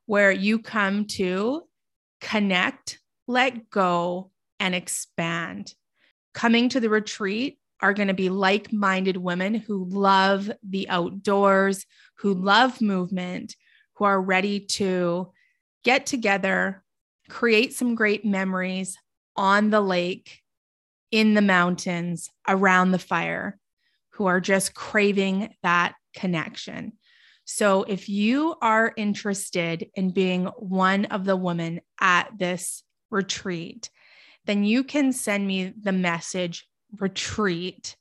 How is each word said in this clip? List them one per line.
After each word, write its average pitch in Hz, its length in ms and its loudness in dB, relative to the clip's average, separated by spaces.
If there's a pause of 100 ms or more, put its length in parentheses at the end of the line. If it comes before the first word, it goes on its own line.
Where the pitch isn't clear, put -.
where 202 260 4
you 196 280 2
come 208 480 -2
to 208 560 -2 (580)
connect, 202 800 -2 (280)
let 247 440 -2
go, 180 600 0 (300)
and 185 140 -2
expand. 170 1000 -8 (600)
Coming 233 340 2
to 247 120 -2
the 226 100 0
retreat 214 680 -4 (220)
are 196 140 2
gonna 202 180 0
be 185 160 0
like-minded 190 880 0
women 180 380 -2
who 202 340 -6
love 196 600 2 (120)
the 190 280 -6
outdoors, 196 960 2 (320)
who 202 160 0
love 214 480 2
movement, 185 720 -4 (380)
who 208 100 -2
are 196 160 2
ready 196 400 0
to 180 720 -2 (520)
get 269 200 2
together, 190 800 0 (460)
create 233 420 2
some 240 220 -2
great 220 320 0
memories 185 720 -2 (380)
on 202 340 4
the 214 100 4
lake, 185 640 -2 (680)
in 220 220 4
the 208 80 6
mountains, 175 880 0 (180)
around 185 460 4
the 180 60 2
fire, 170 600 -6 (580)
who 208 100 -2
are 185 140 4
just 190 340 0
craving 196 880 0
that 175 320 2 (200)
connection. - 760 -6 (540)
So 202 380 2
if 190 240 -6
you 233 520 0
are 226 360 2
interested 196 1000 -4
in 190 160 -2
being 185 340 0 (120)
one 185 500 0
of 190 180 -6
the 190 120 0
women 175 440 -4 (200)
at 185 380 2
this 180 440 -6 (280)
retreat, 190 800 -6 (560)
then 202 200 0
you 233 200 2
can 269 280 0
send 202 340 -2
me 190 340 -2
the 202 120 -2
message 180 760 -4 (300)
retreat. 190 1040 -4